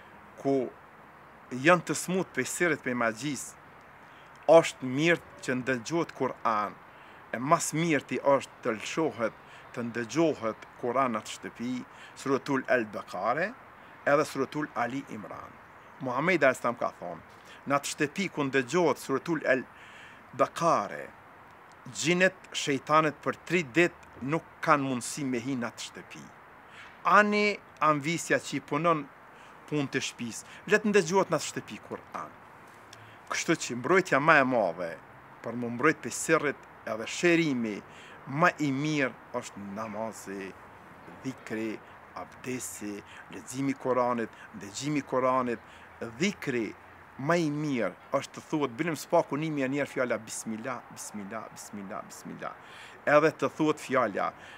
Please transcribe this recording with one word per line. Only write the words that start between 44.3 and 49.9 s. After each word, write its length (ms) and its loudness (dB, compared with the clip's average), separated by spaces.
ndëgjimi 440 -4
i 60 -8
Kuranit. 640 0
Dhikri 480 -2
më 200 2
i 140 2
mirë 400 0
është 200 -8
të 120 -12
thuhet, 280 0
bilim 220 -2
s'paku 400 2
një 180 -2
mijë 160 0
njerë 180 -2